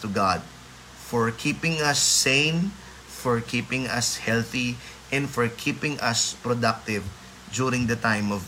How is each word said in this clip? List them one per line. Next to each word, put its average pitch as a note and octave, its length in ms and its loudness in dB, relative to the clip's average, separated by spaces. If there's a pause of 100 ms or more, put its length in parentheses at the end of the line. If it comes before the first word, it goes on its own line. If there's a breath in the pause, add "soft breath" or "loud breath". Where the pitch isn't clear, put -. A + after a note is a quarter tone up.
to A2 80 -4
God F#2+ 320 2 (680)
for A#2 220 2
keeping D#3 500 -2
us D3 220 4
sane, D#3+ 720 4 (320 loud breath)
for A#2 340 0
keeping B2 480 -2
us - 300 0
healthy, A#2+ 580 0 (340 loud breath)
and C#3 200 0
for A#2+ 180 2
keeping C#3+ 520 -2
us A#2 420 0
productive A2+ 640 0 (480)
during B2+ 320 2
the A#2 100 2
time G#2 340 2
of G2 180 -2